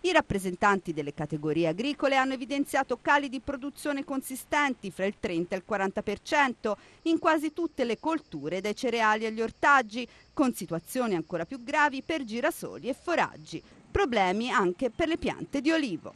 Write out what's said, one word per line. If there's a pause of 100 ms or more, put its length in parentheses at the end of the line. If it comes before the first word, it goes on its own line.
I
rappresentanti
delle
categorie
agricole
hanno
evidenziato
cali
di
produzione
consistenti
fra
il
trenta
e
il
quaranta
per
cento (260)
in
quasi
tutte
le
colture,
dai
cereali
agli
ortaggi, (240)
con
situazioni
ancora
più
gravi
per
girasoli
e
foraggi. (260)
Problemi
anche
per
le
piante
di
olivo.